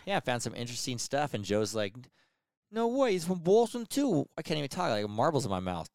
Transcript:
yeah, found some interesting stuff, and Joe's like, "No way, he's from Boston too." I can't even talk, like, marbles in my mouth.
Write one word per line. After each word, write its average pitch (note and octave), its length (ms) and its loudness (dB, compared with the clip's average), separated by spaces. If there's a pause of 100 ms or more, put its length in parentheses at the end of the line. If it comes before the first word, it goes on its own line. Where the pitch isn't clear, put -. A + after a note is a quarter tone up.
yeah, G3 140 0
found B2 240 -2
some A#2+ 120 -6
interesting A#2+ 440 -6
stuff, C#3+ 340 -2
and G#2 100 -4
Joe's G2+ 300 0
like, G#2+ 220 -4 (760)
"No A3+ 180 0
way, B3+ 240 2
he's E3 120 -2
from F3+ 140 0
Boston A3+ 480 4
too." B3 400 2 (100)
I D#3+ 60 -6
can't D#3 160 -2
even C#3+ 100 -4
talk, F3 220 -2
like, G#2 180 0
marbles B2+ 360 2
in G2+ 60 -2
my F#2 80 0
mouth. F2+ 360 -4